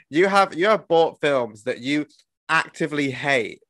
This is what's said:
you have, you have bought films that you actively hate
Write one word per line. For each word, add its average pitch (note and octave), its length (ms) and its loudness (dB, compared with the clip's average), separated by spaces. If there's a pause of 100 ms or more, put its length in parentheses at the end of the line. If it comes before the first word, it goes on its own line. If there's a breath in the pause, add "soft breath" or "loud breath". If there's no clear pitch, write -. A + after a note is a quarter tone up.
you F3 180 2
have, G3 260 2
you E3+ 140 0
have G#3+ 200 0
bought E3 320 2
films A#2+ 440 -2
that A#2+ 160 -4
you C#3+ 260 -4 (420)
actively D3 640 -2
hate B2+ 580 -4